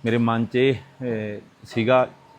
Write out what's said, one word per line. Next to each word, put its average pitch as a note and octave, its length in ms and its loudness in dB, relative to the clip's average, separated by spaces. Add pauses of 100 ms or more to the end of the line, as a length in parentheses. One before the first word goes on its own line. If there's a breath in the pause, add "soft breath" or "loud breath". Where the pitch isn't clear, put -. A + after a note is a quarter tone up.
ਮੇਰੇ A#2 120 0
ਮਨ A#2 280 0
'ਚ - 100 -8
ਇਹ, C3 180 4
ਅਹ, G#2+ 680 -8 (240)
ਸੀਗਾ B2 420 2 (320)